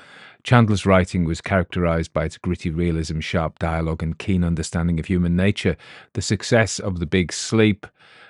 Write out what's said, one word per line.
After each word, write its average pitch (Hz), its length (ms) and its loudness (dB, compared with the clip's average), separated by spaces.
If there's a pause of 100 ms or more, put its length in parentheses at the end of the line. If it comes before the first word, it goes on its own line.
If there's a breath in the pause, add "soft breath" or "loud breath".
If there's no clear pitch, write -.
(440 loud breath)
Chandler's 107 420 4
writing 92 380 4
was 82 180 -4
characterized 85 720 -2
by 78 100 -2
its 80 140 -8
gritty 87 320 -4
realism, 80 500 -2
sharp 78 380 -4
dialogue, 82 440 -2
and 80 160 -6
keen 90 260 0
understanding 85 540 -2
of 78 80 -4
human 87 300 0
nature. 92 400 0 (380 loud breath)
The 104 80 -6
success 110 560 0
of 92 220 -6
The 85 60 -2
Big 87 260 0
Sleep 107 540 2 (440 soft breath)